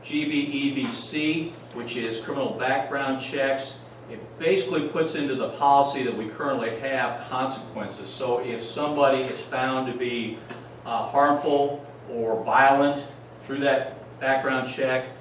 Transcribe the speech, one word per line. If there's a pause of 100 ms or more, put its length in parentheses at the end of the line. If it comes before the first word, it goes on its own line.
G
B
E
B
C, (220)
which
is
criminal
background
checks, (380)
it (180)
basically
puts
into
the
policy
that
we
currently
have
consequences.
So
if
somebody
is
found
to
be, (480)
uh,
harmful (280)
or
violent (420)
through
that
background
check (140)